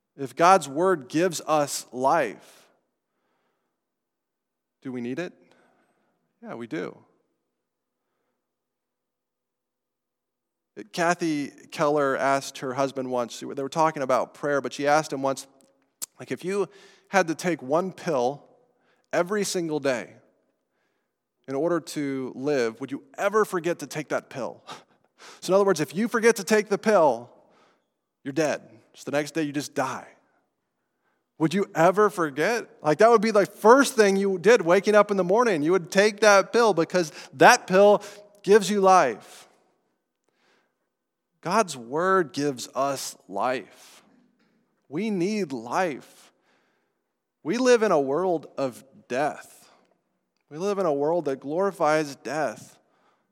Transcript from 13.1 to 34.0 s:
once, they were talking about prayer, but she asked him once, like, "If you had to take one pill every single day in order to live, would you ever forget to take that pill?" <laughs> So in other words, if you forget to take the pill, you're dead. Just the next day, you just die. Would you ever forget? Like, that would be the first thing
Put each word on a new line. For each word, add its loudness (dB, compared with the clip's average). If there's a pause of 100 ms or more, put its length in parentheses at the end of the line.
once, -6
they -16
were -10
talking -2
about -2
prayer, -4
but -8
she -4
asked 0
him -8
once, -4 (720)
like, -12
"If -10
you -4 (420)
had 2
to -4
take -4
one -4
pill -4 (680)
every -2
single -4
day -4 (1300)
in -10
order -2
to -8
live, -2
would -10
you -10 (160)
ever 0
forget -4
to -14
take -10
that -6
pill?" -12
<laughs> -16 (680)
So -4
in 4
other 4
words, 2
if -4
you -2
forget 2
to -6
take 0
the -2
pill, 2 (960)
you're -10
dead. -2 (320)
Just -20
the -12
next -2
day, -2
you -6
just -8
die. -6 (1300)
Would -2
you -2
ever 4
forget? -4 (140)
Like, 0
that 6
would 6
be 0
the 2
first 6
thing 4